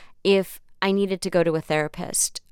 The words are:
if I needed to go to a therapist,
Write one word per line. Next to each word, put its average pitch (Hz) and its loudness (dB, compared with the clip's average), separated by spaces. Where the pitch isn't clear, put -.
if 190 2
I 196 2
needed 190 0
to 185 -6
go 170 2
to 165 2
a 160 0
therapist, - -4